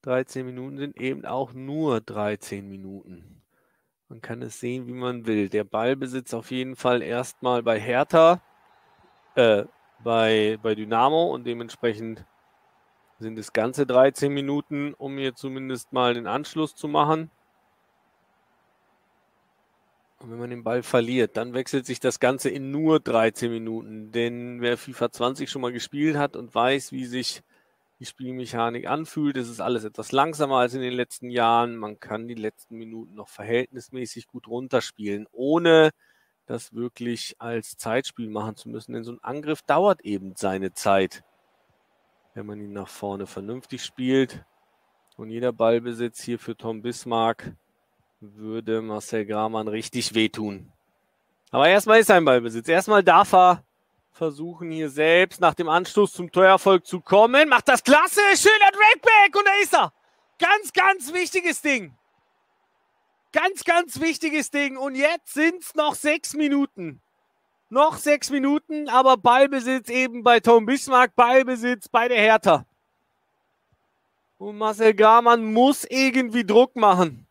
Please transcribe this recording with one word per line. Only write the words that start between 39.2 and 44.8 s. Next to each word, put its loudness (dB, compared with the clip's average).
Angriff -8
dauert 0
eben -8
seine -6
Zeit, -2
wenn -16
man -14
ihn -16
nach -12
vorne -10
vernünftig -14
spielt. -2